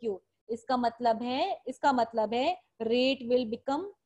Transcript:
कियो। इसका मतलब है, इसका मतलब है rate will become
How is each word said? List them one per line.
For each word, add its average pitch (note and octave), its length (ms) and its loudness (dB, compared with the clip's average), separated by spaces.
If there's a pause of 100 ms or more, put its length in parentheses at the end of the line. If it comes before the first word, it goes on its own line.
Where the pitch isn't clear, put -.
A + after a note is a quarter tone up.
कियो। G#3 220 -6 (260)
इसका A#3+ 280 -4
मतलब A#3 460 0
है, D4 460 -2
इसका C#4 260 2
मतलब A3+ 400 0
है D4 280 0 (200)
rate B3+ 420 2
will B3 240 2
become C4+ 360 -4 (220)